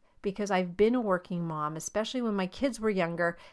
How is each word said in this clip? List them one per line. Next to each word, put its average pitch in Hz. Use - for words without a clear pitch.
because 202
I've 180
been 226
a 254
working 180
mom, 156
especially 220
when 220
my 190
kids 226
were 220
younger. 170